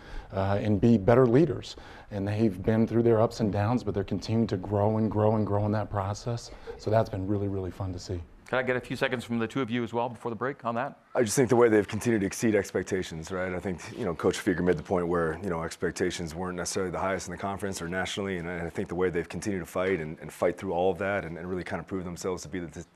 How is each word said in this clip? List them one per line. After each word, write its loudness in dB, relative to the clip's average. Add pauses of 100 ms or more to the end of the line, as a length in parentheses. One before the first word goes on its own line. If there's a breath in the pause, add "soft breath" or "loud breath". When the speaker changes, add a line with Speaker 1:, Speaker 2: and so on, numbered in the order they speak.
(320 loud breath)
Speaker 1:
uh, 0
and 2
be 8
better 6
leaders. 2 (340 loud breath)
And -4
they've 2
been 4
through 2
their 6
ups 2
and 2
downs, 0
but -2
they're 0
continuing 0
to -2
grow 2
and 2
grow 4
and 2
grow 2
in 2
that -2
process. -4 (280 loud breath)
So -6
that's 4
been -4
really, 0
really -4
fun -6
to -8
see. -8 (240)
Speaker 2:
Can -2
I 2
get 0
a -2
few -6
seconds -2
from -2
the 0
two -2
of 0
you 0
as -6
well 0
before -8
the -6
break -6
on -2
that? -4 (180)
Speaker 3:
I 4
just 0
think 6
the 6
way 10
they've 8
continued 0
to 2
exceed 2
expectations, -2
right? -4
I -4
think, -4 (120)
you -6
know, 0
Coach 2
Fieger 2
made 4
the -8
point 0
where, 0
you -4
know, -4
expectations -4
weren't -6
necessarily -4
the -6
highest -4
in -10
the -10
conference -6
or -6
nationally, -4
and -8
I -6
think -6
the -8
way 2
they've -2
continued -4
to -8
fight 0
and, -8
and -12
fight 0
through -6
all 2
of 0
that -2
and, -10
and -10
really -4
kind -6
of -10
prove -6
themselves -6
to -14
be -6
the, -10